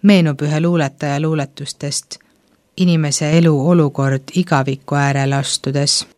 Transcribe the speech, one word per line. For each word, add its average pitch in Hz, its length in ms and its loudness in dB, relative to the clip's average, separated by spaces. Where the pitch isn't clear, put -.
Meenub 170 400 4
ühe 151 200 -2
luuletaja 147 600 -2
luuletustest: 143 960 -6
„Inimese 160 600 0
elu 160 320 4
olukord 139 540 2
igaviku 143 600 -2
äärele 139 400 0
astudes.“ 139 720 -4